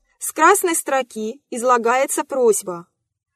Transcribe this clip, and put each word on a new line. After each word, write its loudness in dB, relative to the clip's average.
с -10
красной 4
строки -6
излагается 0
просьба: -2